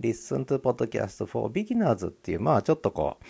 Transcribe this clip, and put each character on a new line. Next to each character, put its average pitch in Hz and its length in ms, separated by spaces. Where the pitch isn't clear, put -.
Listen 123 440
to 139 140
Podcast 113 680
for 113 220
Beginners 165 600
っ - 20
て - 220
い 87 40
う、 87 40
ま 143 160
あ、 98 60
ち - 80
ょ - 20
っ 156 60
と - 120
こ - 280